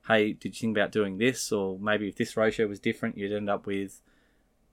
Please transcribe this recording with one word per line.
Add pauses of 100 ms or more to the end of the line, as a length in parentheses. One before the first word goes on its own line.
"Hey,
did
you
think
about
doing
this?"
Or,
"Maybe
if
this
ratio
was
different,
you'd
end
up
with, (720)